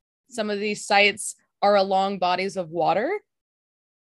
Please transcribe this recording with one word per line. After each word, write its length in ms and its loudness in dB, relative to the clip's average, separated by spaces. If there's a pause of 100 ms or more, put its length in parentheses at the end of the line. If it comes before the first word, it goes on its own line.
(300)
Some 200 -6
of 100 -4
these 260 -6
sites 500 2 (260)
are 140 4
along 440 0
bodies 360 -2
of 140 -6
water. 520 -2 (880)